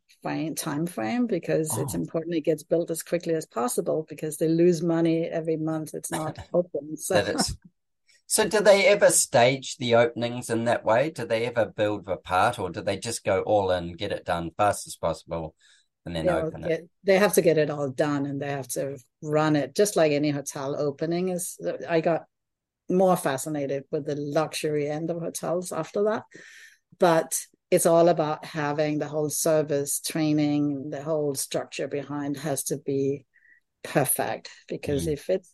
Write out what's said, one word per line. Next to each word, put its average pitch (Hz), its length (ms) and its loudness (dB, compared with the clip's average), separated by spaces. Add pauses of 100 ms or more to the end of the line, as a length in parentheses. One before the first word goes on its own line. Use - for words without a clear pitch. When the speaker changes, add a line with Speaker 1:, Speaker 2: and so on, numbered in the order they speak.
(220)
Speaker 1:
frame, 147 340 -6
time 151 320 -4
frame, 226 400 -2
because 160 500 -2
it's 143 180 -4
Speaker 2:
Oh. 170 40 -4
Speaker 1:
important 165 360 -4
it 151 100 -2
gets 156 180 0
built 170 280 -2
as 160 120 -8
quickly 170 320 -2
as 156 100 -4
possible, 180 640 -2
because 156 300 -8
they 165 100 0
lose 165 340 4
money 165 440 2
every 165 320 -4
month 156 360 -4
it's - 180 -10
not 156 260 -6
Speaker 2:
<laughs> - 160 -12
Speaker 1:
open. 156 420 -2
So. - 200 -2
Speaker 2:
That - 200 2
is. - 220 -2 (720)
So 220 200 2
do 208 140 2
they 196 240 8
ever 202 240 8
stage 131 680 4
the 120 180 2
openings 120 540 2
in 117 140 0
that 117 220 0
way? 120 260 4
Do 120 140 -8
they 113 200 0
ever 120 200 0
build 104 420 -2
a 90 80 -2
part, 95 420 0
or 92 120 -4
do 85 120 -8
they 95 160 -2
just - 280 -8
go 95 160 2
all 98 300 2
in, 85 260 -2
get 95 160 -6
it 87 120 -8
done 85 300 -4
fast 104 320 0
as - 80 -14
possible, 82 600 -6 (500)
and 170 100 -10
then 165 120 -2
Speaker 1:
They'll 175 100 2
Speaker 2:
open 160 260 -6
it? 165 40 -6
Speaker 1:
get, 160 140 -2 (220)
they 190 160 4
have 196 140 2
to 196 100 4
get 156 160 4
it 151 100 2
all 147 200 -4
done, 143 360 -2
and 139 160 -6
they 143 80 -6
have 139 200 -6
to 143 280 -6 (240)
run 151 340 2
it 139 200 -2
just 202 200 2
like 160 160 4
any 147 200 2
hotel 143 440 -6
opening 160 540 -2
is. 175 300 -6 (280)
I 165 140 2
got 160 220 2 (640)
more 185 280 6
fascinated 139 760 -4
with 151 140 -4
the 147 100 -4
luxury 147 720 -2
end 156 220 -4
of 170 80 -6
hotels 175 520 -6
after 160 340 -4
that. 214 180 -2 (760)
But 165 400 4 (320)
it's 180 160 4
all 170 220 8
about 156 360 0
having 151 540 -2
the 147 80 -4
whole 151 240 -2
service, 151 680 0
training, 147 920 0
the 139 100 -8
whole 151 340 0
structure - 520 -6
behind 143 500 -6
has 143 280 -4
to 143 120 -4
be 139 480 -2 (580)
perfect, - 640 -2 (180)
because 143 400 -4
Speaker 2:
Mm. 151 60 0
Speaker 1:
if - 160 -6
it's 185 240 -2